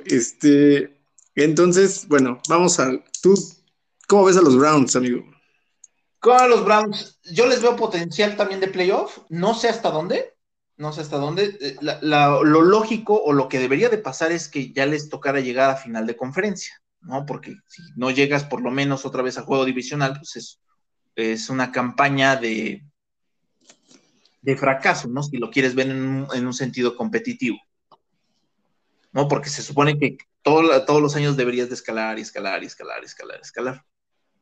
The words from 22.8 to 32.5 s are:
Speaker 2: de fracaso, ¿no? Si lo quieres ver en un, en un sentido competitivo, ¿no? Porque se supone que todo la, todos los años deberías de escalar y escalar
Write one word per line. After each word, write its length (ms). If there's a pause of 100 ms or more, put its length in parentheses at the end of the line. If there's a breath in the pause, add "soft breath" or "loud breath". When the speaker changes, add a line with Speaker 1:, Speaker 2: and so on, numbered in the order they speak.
Speaker 2:
de 160
fracaso, 500
¿no? 160
Si 140
lo 140
quieres 240
ver 140
en 140
un, 320
en 120
un 60
sentido 420
competitivo, 640 (1500)
¿no? 160
Porque 220
se 120
supone 380
que 180 (240)
todo 220
la, 200
todos 180
los 140
años 220
deberías 320
de 60
escalar 420
y 60
escalar 400